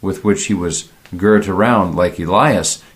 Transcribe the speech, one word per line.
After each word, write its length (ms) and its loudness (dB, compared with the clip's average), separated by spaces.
with 240 -6
which 220 0
he 80 -2
was 360 -6
girt 320 2
around 460 2
like 240 0
Elias 640 0